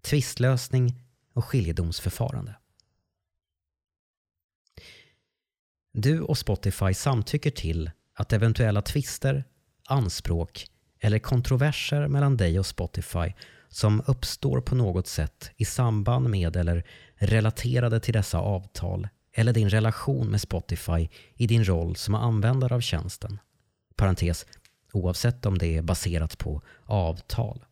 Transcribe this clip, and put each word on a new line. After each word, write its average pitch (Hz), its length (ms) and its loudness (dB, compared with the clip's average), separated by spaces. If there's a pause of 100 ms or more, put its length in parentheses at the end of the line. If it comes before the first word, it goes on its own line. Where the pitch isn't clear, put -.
Tvistlösning 127 1000 0 (300)
och 120 120 -2
skiljedomsförfarande. 85 1120 -2 (3250)
Du 139 280 2
och 147 180 -2
Spotify 95 560 0
samtycker 135 560 0
till 80 400 -4 (240)
att - 180 -2
eventuella 107 500 2
tvister, 139 600 -2 (420)
anspråk 87 840 -2 (300)
eller 107 180 4
kontroverser 139 920 0
mellan 139 280 2
dig 90 220 2
och 95 80 0
Spotify 87 680 -4 (360)
som 104 380 2
uppstår 131 540 0
på - 140 -2
något 92 320 2
sätt - 500 -4
i 110 80 0
samband 120 680 2
med 87 260 0
eller 85 300 0 (280)
relaterade 113 840 2
till - 140 -2
dessa 98 240 2
avtal 95 680 -4 (240)
eller 113 200 2
din 107 180 4
relation 110 560 0
med 104 140 2
Spotify 85 680 -2 (260)
i 120 120 0
din 110 180 4
roll 87 320 0
som - 180 -2
användare 117 600 2
av 123 60 0
tjänsten, 95 580 -4 (580)
parentes, 87 500 2 (460)
oavsett 104 540 -2
om 98 120 2
det 82 180 0
är 80 60 0
baserat 85 560 -2
på 76 240 -6 (220)
avtal 101 880 -2